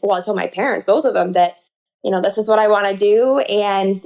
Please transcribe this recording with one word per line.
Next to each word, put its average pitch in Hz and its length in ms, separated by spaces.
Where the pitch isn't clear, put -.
well, 196 160
I - 20
told 196 160
my 175 120
parents, 220 360
both 277 220
of 220 80
them, 180 180
that, 180 240
you - 60
know, 190 100
this 196 160
is 214 100
what 214 120
I 214 100
wanna 202 260
do. 220 440
And, 202 680